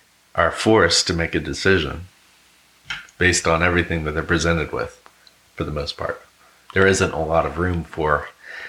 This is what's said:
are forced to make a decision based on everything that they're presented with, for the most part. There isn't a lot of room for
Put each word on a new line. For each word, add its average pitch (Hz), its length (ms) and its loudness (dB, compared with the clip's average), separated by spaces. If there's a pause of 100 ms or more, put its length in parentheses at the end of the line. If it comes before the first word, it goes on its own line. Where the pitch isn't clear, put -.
(340)
are 82 180 2
forced 104 560 4
to 90 60 -2
make 85 220 -2
a 78 60 0
decision 78 640 0 (1120)
based 90 280 2
on 82 160 2
everything 85 440 0
that 76 80 -4
they're 78 100 -2
presented 82 480 0
with, - 300 -8 (540)
for - 100 -6
the 73 60 -6
most 73 260 -6
part. - 240 -8 (520)
There 95 140 6
isn't 92 260 2
a 80 100 -4
lot 78 220 0
of 71 120 -6
room 87 260 -2
for 76 460 -2 (400)